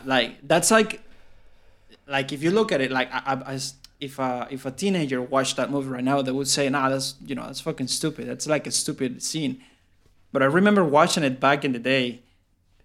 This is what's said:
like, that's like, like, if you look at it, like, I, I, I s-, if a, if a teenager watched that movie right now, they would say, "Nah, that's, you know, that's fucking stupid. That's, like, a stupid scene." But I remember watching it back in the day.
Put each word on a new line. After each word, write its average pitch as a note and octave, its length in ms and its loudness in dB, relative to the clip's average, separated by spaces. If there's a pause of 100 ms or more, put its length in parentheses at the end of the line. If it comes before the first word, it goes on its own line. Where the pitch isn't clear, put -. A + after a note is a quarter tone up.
like, B2 420 0
that's E3 240 4
like, A3 300 2 (1040)
like, C#3 260 -2
if C3+ 80 -6
you D#3+ 80 2
look G#3+ 220 2
at C#3+ 100 2
it, B2+ 100 0
like, B2+ 220 -2
I, C3 80 -4 (120)
I, C3 180 -8
I - 40 -8
s-, C3+ 200 -8 (240)
if C3+ 180 -12
a, B2 320 -4
if C3+ 160 -10
a C3 60 -8
teenager D3 500 -2
watched C3 360 0
that A#2+ 120 0
movie C3+ 200 -4
right B2+ 140 -6
now, C#3 200 2
they C3 80 -4
would C3+ 160 -2
say, C#3 220 2
"Nah, C3+ 200 2
that's, C3+ 240 -2 (100)
you C#3 120 -8
know, B2 100 -8
that's C3+ 160 -12
fucking C#3 260 -6
stupid. - 400 -4
That's, B2 200 -8
like, D3+ 180 0
a C#3 60 -8
stupid C3 500 -4
scene." D3+ 400 -4 (680)
But C#3 100 2
I C3+ 40 6
remember F#3+ 380 6
watching D#3+ 400 4
it B2+ 160 0
back C#3+ 240 4
in C#3 100 0
the A#2+ 60 -4
day. B2 440 0 (600)